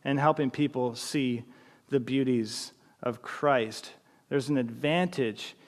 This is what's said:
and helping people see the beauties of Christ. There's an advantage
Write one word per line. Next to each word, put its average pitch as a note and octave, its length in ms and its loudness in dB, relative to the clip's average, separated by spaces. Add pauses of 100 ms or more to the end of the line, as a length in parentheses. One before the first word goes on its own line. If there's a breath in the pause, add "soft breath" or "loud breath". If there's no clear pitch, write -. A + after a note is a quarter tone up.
and C#3 160 2
helping D3 320 4
people B2+ 440 0
see B2 500 -2 (420 soft breath)
the C#3 140 2
beauties B2 720 0 (280 soft breath)
of A2+ 200 -4
Christ. A#2+ 720 0 (340 soft breath)
There's C#3 220 -2
an D3 80 2
advantage C3 960 0 (120)